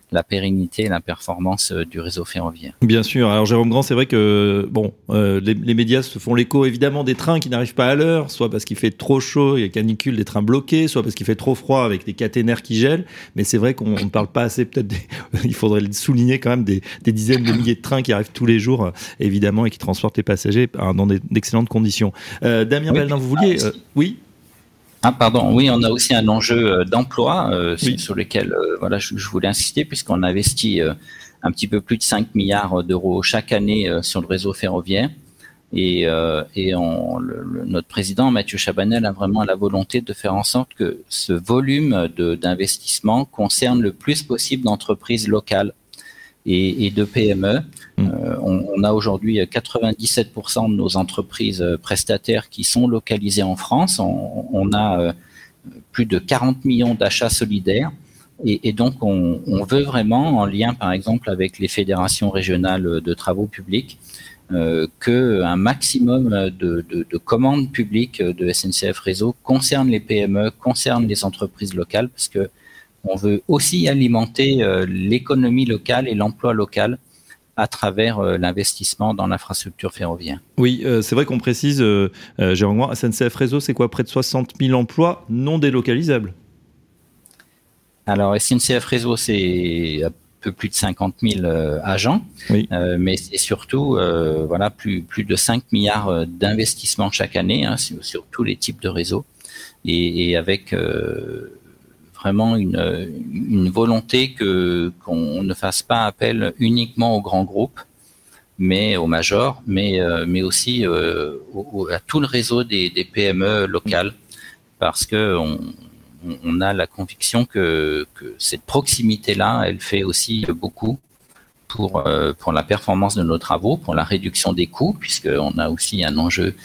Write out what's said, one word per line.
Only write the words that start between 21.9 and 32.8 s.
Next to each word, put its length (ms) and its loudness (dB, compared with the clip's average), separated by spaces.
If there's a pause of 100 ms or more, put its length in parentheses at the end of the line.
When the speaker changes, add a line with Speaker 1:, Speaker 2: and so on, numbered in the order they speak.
Speaker 2:
Euh, 200 4
Damien 300 2
Speaker 1:
Oui, 60 4
Speaker 2:
Baldin, 180 2
vous 180 0
Speaker 1:
ah, 60 2
Speaker 2:
vouliez, 140 4
Speaker 1:
aussi. 100 2
Speaker 2:
euh, 60 0 (260)
oui ? 220 0 (840)
Speaker 1:
Ah, 80 6
pardon, 420 4
oui, 160 6
on 140 4
a 60 4
aussi 260 2
un 120 4
enjeu, 520 4
euh, 40 4
d'emploi, 720 0
euh, 300 0
Speaker 2:
Oui. 80 2
Speaker 1:
sur, 80 -4
sur 160 -6
lequel, 360 -2
euh, 280 -2
voilà, 180 -2
je, 180 -6
je 140 -8
voulais 180 -2
insister, 380 -2
puisqu'on 380 -2
investit, 580 0
euh, 140 0 (480)
un 80 0
petit 160 -6
peu 140 -2
plus 160 -2
de 60 -8
cinq 300 -2
milliards 500 0